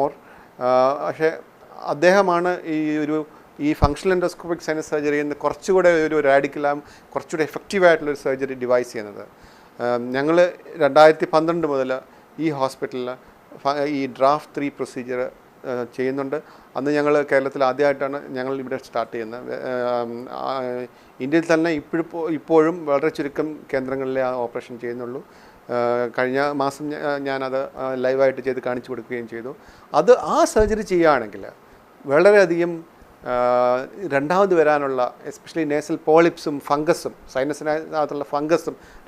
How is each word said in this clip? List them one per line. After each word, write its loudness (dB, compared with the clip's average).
more. -2
ആ, 0
പക്ഷേ -2
അദ്ദേഹമാണ് 4
ഈ -2
ഒരു, -2
ഈ 0
ഫങ്ഷണൽ 0
എൻഡോസ്കോപ്പിക് -4
സൈനസ് -4
സർജറി 0
എന്ന് -2
കുറച്ചുകൂടെ 2
ഒരു 2
റാഡിക്കലാം 2
കുറച്ചുകൂടെ -4
എഫക്റ്റീവായിട്ടുള്ളൊരു 2
സർജറി -4
ഡിവൈസ് 0
ചെയ്യുന്നത്. -12
ആം, -2
ഞങ്ങൾ 2
രണ്ടായിരത്തി 6
പന്ത്രണ്ട് 0
മുതൽ -2
ഈ -2
ഹോസ്പിറ്റലിൽ -6
ഫ-, -2
ഈ -4
ഡ്രാഫ് 0
ത്രീ -4
പ്രൊസീജിയർ, -8
ആ, -8
ചെയ്യുന്നുണ്ട്. -4
അന്ന് -2
ഞങ്ങൾ 2
കേരളത്തിൽ 0
ആദ്യമായിട്ടാണ് 0
ഞങ്ങൾ -6
ഇവിടെ -6
സ്റ്റാർട്ട് -6
ചെയ്യുന്നത്. -10
ആം, -6
ആ, -6
ഇന്ത്യയിൽ 2
തന്നെ 2
ഇപ്പോഴിപ്പോ-, -4
ഇപ്പോഴും 2
വളരെ 2
ചുരുക്കം -6
കേന്ദ്രങ്ങളിലേ -2
ആ -2
ഓപ്പറേഷൻ -8
ചെയ്യുന്നുള്ളൂ. -10
ആ, 0
കഴിഞ്ഞ 0
മാസം -4
ഞ-, -4
ഞാനത്, -4
ആ, -8
ലൈവായിട്ട് 2
ചെയ്ത് -4
കാണിച്ചു -6
കൊടുക്കുകയും -8
ചെയ്തു. -12
അത് 6
ആ 2
സർജറി 2
ചെയ്യുകയാണെങ്കിൽ 2
വളരെയധികം, 4
ആ, -4
രണ്ടാമത് 2
വരാനുള്ള, 2
especially -6
nasal -2
polyps-ഉം 4
ഫംഗസും, -2
സൈനസിനകത്തുള്ള -4
ഫംഗസും -2